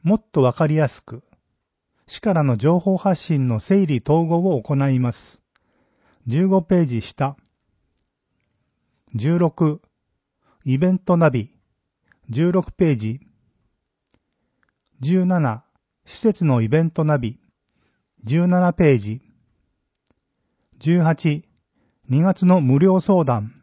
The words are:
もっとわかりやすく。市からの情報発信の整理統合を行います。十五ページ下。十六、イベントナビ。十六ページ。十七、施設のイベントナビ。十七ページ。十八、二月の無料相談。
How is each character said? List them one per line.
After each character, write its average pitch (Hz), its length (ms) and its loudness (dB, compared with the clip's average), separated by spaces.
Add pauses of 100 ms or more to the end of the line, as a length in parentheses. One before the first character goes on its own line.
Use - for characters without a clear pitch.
も 185 120 2
っ - 160 -8
と 156 100 0
わ 127 120 2
か 156 140 -2
り 151 80 0
や 151 120 0
す - 160 -10
く。 117 200 -20 (840)
市 - 140 -20
か 202 120 0
ら 165 100 2
の 127 140 2
情 156 220 2
報 190 180 -2
発 185 240 -2
信 139 260 -2
の 117 120 -2
整 190 260 0
理 139 200 -2
統 165 200 2
合 170 300 0
を 117 60 -2
行 143 140 -4 (140)
い 127 100 0
ま 123 120 -2
す。 - 300 -18 (880)
十 160 200 0
五 190 140 2
ペ 175 200 0
ー 160 40 2
ジ 120 160 -4
下。 - 360 -8 (1800)
十 135 240 -2
六、 160 440 0 (840)
イ 131 120 0
ベ 180 140 2
ン 185 80 0
ト 175 180 0
ナ 165 120 4
ビ。 117 220 -6 (760)
十 156 220 -2
六 180 200 -2
ペ 165 220 0
ー - 40 2
ジ。 110 240 -8 (1800)
十 180 260 0
七、 151 380 -2 (420)
施 - 140 -20
設 214 260 0
の 127 160 2
イ 113 60 0
ベ 151 160 2
ン 160 80 -2
ト 160 120 -4
ナ 151 140 0
ビ。 120 220 -6 (840)
十 160 240 0
七 180 260 2
ペ 151 200 4
ー 120 40 2
ジ。 107 240 -8 (1600)
十 170 240 0
八、 156 440 -2 (640)
二 139 160 0
月 185 240 0
の 180 120 4
無 139 200 2
料 185 220 4
相 180 220 2
談。 113 400 -4